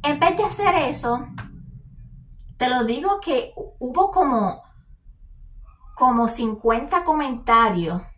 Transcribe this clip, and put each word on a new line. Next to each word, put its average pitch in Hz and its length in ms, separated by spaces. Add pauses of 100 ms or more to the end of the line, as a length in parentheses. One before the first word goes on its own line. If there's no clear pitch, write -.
En 294 160
vez 339 160
de 415 80
hacer 403 280 (160)
eso, 240 380 (1300)
te 247 120
lo 247 160
digo 320 360
que 269 360
hu-, - 240
hubo 349 320
como, 247 500 (1300)
como 233 320
cincuenta 233 760
comentarios. 226 960 (180)